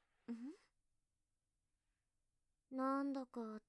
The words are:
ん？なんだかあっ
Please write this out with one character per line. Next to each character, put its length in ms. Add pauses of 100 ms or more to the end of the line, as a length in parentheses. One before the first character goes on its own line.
(2750)
ん？ 20
な 280
ん 100
だ 120
か 140
あ 160
っ 140